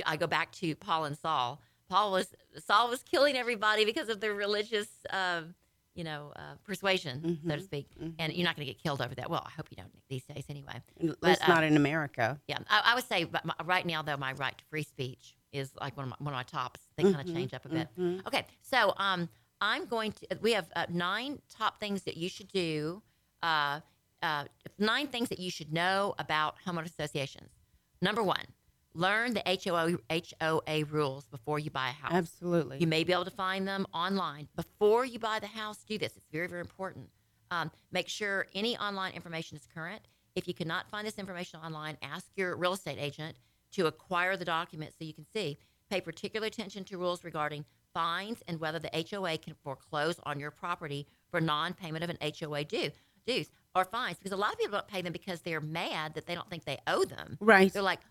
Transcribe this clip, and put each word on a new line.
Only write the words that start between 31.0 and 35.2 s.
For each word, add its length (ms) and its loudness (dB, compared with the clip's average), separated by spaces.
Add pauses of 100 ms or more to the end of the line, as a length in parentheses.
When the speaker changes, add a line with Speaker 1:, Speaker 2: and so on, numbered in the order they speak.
Speaker 1:
before 320 -4
you 120 -4
buy 180 -2
a 40 -4
house. 200 -6
Speaker 2:
Absolutely. 680 2
Speaker 1:
You 80 4
may 180 4
be 80 2
able 120 2
to 60 -8
find 380 -2
them 260 -2
online. 640 -2
Before 480 4
you 140 -6
buy 220 0